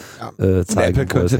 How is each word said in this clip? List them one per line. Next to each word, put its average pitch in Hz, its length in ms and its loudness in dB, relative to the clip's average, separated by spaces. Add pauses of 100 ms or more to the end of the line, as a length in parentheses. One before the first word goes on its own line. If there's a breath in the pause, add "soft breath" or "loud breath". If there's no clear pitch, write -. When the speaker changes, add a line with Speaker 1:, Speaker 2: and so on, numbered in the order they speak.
(200 loud breath)
Speaker 1:
Ja. 117 260 -6
Speaker 2:
äh, 92 140 4
Speaker 1:
Und 87 100 -2
Speaker 2:
zeigen, - 300 0
Speaker 1:
Apple 127 220 0
Speaker 2:
wo 90 40 2
es 87 60 0
Speaker 1:
könnte 127 80 2